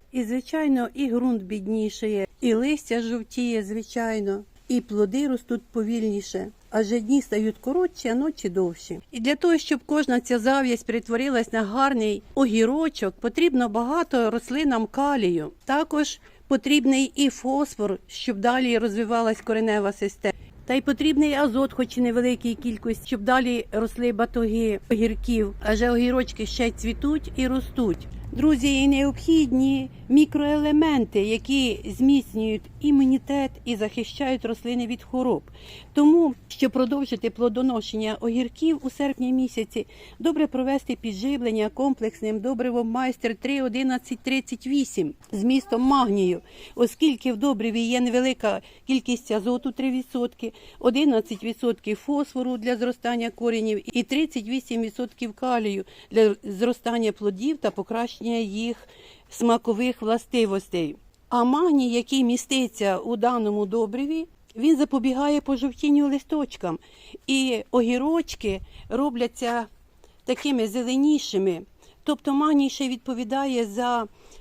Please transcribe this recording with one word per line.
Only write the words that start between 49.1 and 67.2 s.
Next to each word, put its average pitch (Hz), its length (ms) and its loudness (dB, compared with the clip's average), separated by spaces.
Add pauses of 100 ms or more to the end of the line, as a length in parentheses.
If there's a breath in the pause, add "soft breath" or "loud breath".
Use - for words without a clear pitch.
азоту 247 400 -2
три 262 200 -2
відсотки, 247 640 -6 (260 loud breath)
одинадцять 262 640 2
відсотків 226 540 -2
фосфору 262 600 -4
для 240 180 -2
зростання 240 540 -2
коренів 226 680 -2
і 247 60 2
тридцять 262 440 -2
вісім 240 340 -4
відсотків 226 520 -6
калію 214 520 -2 (260 loud breath)
для 208 320 4
зростання 233 680 -2
плодів 208 460 -4
та 208 140 -2
покращення 233 640 -4
їх 226 500 -4 (420 loud breath)
смакових 233 720 0
властивостей. 196 960 -2 (340)
А 240 140 2
магній, 277 480 2
який 240 320 0
міститься 240 760 0
у 233 180 -4
даному 208 500 0
добриві, 247 640 -4 (280)
він 277 220 4
запобігає 269 640 0
пожовтінню 277 680 2
листочкам, 269 680 -4 (480 loud breath)